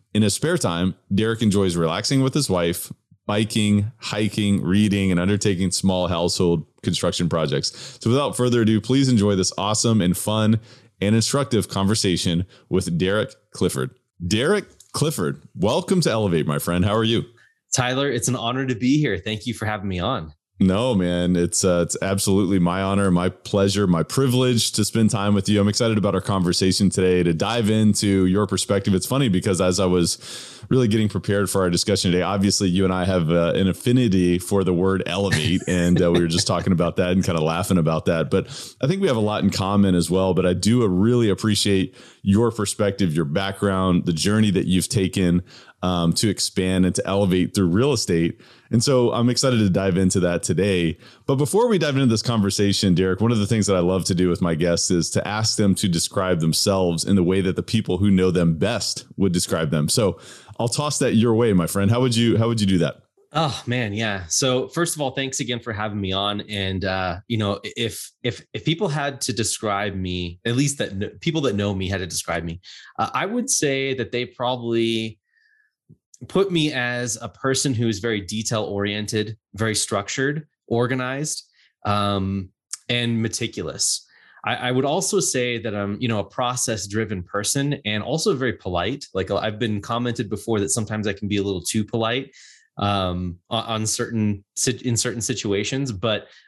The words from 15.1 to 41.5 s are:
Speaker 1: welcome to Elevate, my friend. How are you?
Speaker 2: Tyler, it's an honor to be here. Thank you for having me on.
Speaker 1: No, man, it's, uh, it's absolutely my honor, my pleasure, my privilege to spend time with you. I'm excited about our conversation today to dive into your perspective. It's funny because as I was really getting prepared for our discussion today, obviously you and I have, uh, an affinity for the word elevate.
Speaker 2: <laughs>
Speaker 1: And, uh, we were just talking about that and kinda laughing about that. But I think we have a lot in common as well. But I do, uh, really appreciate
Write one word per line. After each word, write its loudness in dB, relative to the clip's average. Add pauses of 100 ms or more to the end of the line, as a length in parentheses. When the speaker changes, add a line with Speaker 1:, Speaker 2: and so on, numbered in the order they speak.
Speaker 1:
welcome 0
to 2
Elevate, 2
my 0
friend. 0
How 2
are 2
you? 0 (480)
Speaker 2:
Tyler, 0
it's -2
an -2
honor -4
to -2
be 2
here. 0
Thank -6
you -6
for -8
having -6
me -4
on. -4 (240)
Speaker 1:
No, 2
man, 2
it's, 0
uh, 4
it's -6
absolutely 0
my 0
honor, 2
my 2
pleasure, 0
my 4
privilege 0
to 0
spend 2
time 0
with 0
you. 4
I'm 4
excited 2
about 2
our 0
conversation 2
today 4
to 2
dive 0
into 4
your 2
perspective. 0
It's 0
funny 0
because 0
as 2
I 2
was 2 (520)
really 4
getting 2
prepared -2
for 0
our 4
discussion 0
today, 2
obviously 2
you 2
and 2
I 0
have, 2
uh, 4
an 2
affinity 2
for 0
the 2
word 2
elevate. 0
Speaker 2:
<laughs> -10
Speaker 1:
And, 2
uh, 4
we 4
were 0
just -2
talking 0
about 0
that 0
and 2
kinda 0
laughing 0
about 0
that. 0
But 0 (340)
I -2
think 0
we 2
have 0
a 0
lot -2
in 4
common 2
as 2
well. 2
But 2
I 4
do, 2
uh, 2
really 2
appreciate 0 (300)